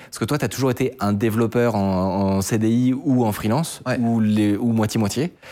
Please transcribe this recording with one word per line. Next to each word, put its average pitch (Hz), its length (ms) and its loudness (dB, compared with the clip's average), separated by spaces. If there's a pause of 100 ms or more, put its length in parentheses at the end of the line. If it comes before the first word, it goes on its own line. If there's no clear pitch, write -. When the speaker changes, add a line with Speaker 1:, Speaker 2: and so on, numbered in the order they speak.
Speaker 1:
parce - 120 -14
que 113 60 -4
toi, 143 140 0
t'as 120 100 -2
toujours 131 220 0
été - 300 -2
un 101 120 0
développeur 113 640 0
en, 95 600 0
en 98 40 0
C 113 180 -2
D 110 120 2
I 127 240 2
ou 123 320 0
en 107 60 0
freelance, 120 540 -2
Speaker 2:
Ouais. 127 120 -2
Speaker 1:
ou 117 220 2
les, 107 360 2
ou 117 160 0
moitié-moitié. 113 640 0 (180)